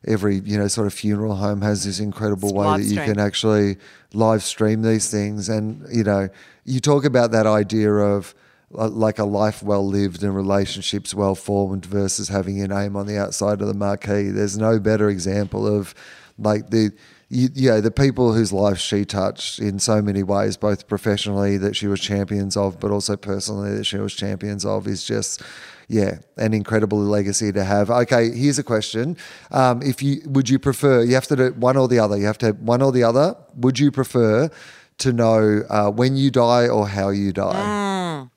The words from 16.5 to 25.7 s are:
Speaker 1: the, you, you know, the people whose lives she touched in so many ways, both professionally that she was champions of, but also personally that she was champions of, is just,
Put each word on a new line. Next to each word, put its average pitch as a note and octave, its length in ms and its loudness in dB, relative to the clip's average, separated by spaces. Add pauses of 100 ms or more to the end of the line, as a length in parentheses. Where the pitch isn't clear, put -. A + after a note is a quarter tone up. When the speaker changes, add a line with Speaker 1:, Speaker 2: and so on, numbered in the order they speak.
Speaker 1:
the, A2 220 2 (380)
you, B2+ 260 0
you C3 140 2
know, G#2+ 120 4
the A2 100 2
people B2 420 2
whose G#2+ 200 2
lives G2 260 2
she G2+ 240 -2
touched - 560 -4
in G2+ 200 -2
so G#2+ 220 2
many G2 220 0
ways, G2+ 340 0
both G#2 300 -2
professionally G2+ 720 0
that G2 180 -2
she G#2 120 -4
was G2 120 -2
champions G2+ 560 -4
of, G2 240 -2
but G#2 120 -2
also G2+ 260 -2
personally G2+ 580 -6
that G#2 100 -6
she G2+ 120 -4
was G2+ 160 -6
champions G2 520 -8
of, G2+ 220 -2
is G2+ 160 -6
just, G#2+ 380 -6 (480)